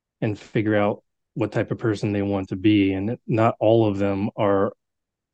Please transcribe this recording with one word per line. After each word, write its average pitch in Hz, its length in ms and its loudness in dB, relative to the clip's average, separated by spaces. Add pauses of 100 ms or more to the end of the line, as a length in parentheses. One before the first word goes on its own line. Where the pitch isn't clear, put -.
(200)
and 110 160 -4
figure 107 380 -2
out 101 300 0 (300)
what 110 180 -4
type 110 180 -4
of 110 80 -6
person 107 320 -2
they 101 120 -2
want 98 260 -4
to 101 80 -6
be. 98 360 2
And 101 240 -4 (120)
not 113 320 2
all 113 260 4
of 98 120 -2
them 98 360 -2
are 101 380 0 (600)